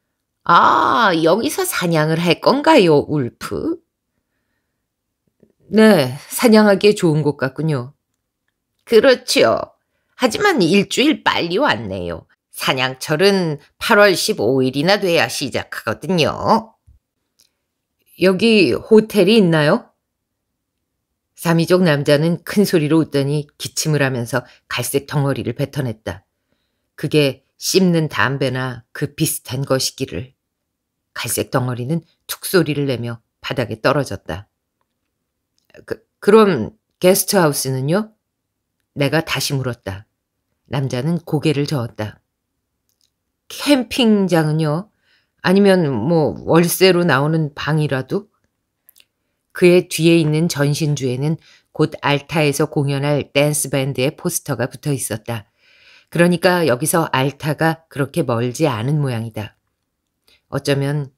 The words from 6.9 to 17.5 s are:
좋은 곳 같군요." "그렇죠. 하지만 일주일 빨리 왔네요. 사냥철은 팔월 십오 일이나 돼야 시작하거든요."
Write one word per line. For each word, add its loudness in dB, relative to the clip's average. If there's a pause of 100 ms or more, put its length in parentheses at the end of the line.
좋은 0
곳 -2
같군요." -4 (920)
"그렇죠. 2 (560)
하지만 0
일주일 2
빨리 -2
왔네요. -4 (240)
사냥철은 -2 (200)
팔월 4
십오 0
일이나 0
돼야 0
시작하거든요." -4 (1500)